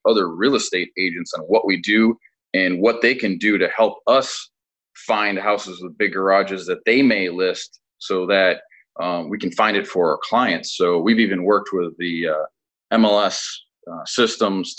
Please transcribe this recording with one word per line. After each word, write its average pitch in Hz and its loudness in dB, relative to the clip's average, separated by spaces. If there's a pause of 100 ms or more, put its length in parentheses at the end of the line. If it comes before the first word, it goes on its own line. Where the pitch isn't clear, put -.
other 101 2
real 104 0
estate 90 -2 (100)
agents 87 -4
on 80 -8
what 104 2
we 92 0
do 110 2 (380)
and 90 0
what 117 2
they 120 4
can 101 -4
do 104 0
to 90 2
help - 0
us - 0 (440)
find 104 -2
houses 98 -4
with 87 -14
big 104 0
garages 95 0
that 87 -6
they 120 4
may 101 2
list 90 -4 (200)
so 92 -2
that, 92 2 (400)
um, 87 -4
we 104 -6
can 92 -6
find 107 2
it - -2
for 87 0
our 73 -2
clients. 110 -2
So 87 2
we've 113 2
even 95 0
worked 101 2
with 87 -4
the, 85 -4
uh, 78 -2 (460)
M 110 4
L 104 4
S, - -4 (280)
uh, 82 -12
systems 101 0